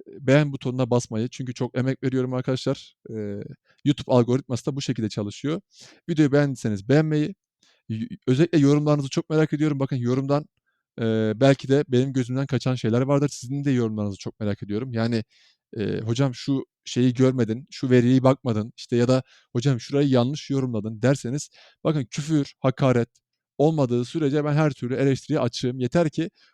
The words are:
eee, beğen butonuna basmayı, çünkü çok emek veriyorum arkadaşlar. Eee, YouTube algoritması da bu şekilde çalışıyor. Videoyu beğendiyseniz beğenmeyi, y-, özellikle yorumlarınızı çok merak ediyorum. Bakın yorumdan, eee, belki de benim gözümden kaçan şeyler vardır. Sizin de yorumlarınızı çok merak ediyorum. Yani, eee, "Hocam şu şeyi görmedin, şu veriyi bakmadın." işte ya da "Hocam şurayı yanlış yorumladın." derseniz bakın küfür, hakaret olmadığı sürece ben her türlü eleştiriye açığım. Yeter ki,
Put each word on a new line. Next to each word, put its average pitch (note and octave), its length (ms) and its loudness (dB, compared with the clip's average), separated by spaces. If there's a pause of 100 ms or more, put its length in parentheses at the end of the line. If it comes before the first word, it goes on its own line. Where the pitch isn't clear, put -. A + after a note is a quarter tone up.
eee, - 120 -18
beğen C#3 340 4
butonuna B2+ 360 -2
basmayı, A#2+ 400 0
çünkü B2+ 240 -10
çok - 240 -6
emek B2+ 260 -2
veriyorum B2+ 300 -2
arkadaşlar. C3 600 -4 (140)
Eee, G#2 340 -8 (420)
YouTube - 260 -2
algoritması B2 540 2
da C#3 100 -4
bu C3+ 60 -6
şekilde A#2 280 -4
çalışıyor. C3+ 520 -6 (480)
Videoyu D3+ 220 2
beğendiyseniz B2 580 0
beğenmeyi, D3+ 460 2 (540)
y-, A2 180 -6 (200)
özellikle D3+ 320 4
yorumlarınızı D3 500 4
çok - 200 -4
merak D#3 240 2
ediyorum. D3 260 0
Bakın C#3 180 -2
yorumdan, C3+ 480 0 (560)
eee, A2 340 0
belki C3+ 340 4
de C#3 180 2
benim C3 260 2
gözümden B2+ 340 -2
kaçan B2+ 280 -2
şeyler A#2+ 260 0
vardır. C#3 280 0
Sizin C#3 360 -8
de C#3+ 60 2
yorumlarınızı G#2+ 460 -2
çok - 220 -14
merak G#2 240 -4
ediyorum. A2 300 -6
Yani, A2+ 300 0 (540)
eee, G2+ 240 -2
"Hocam A#2 340 -2
şu C3+ 300 -4 (200)
şeyi B2 280 2
görmedin, B2+ 580 0
şu - 180 -6
veriyi B2 340 6
bakmadın." B2 540 0
işte - 180 -4
ya A#2+ 120 2
da B2+ 160 2 (300)
"Hocam B2 260 0
şurayı C#3 300 0
yanlış C3 400 0
yorumladın." A2+ 520 -4
derseniz C3 480 -2 (340)
bakın D3+ 220 0
küfür, D3 540 -2
hakaret B2+ 500 0 (480)
olmadığı C3+ 480 2
sürece D3 400 -2
ben D3 80 0
her D3+ 180 2
türlü B2 240 -6
eleştiriye C#3 440 0
açığım. B2 400 -2
Yeter D#3 300 0
ki, E3 200 -4 (240)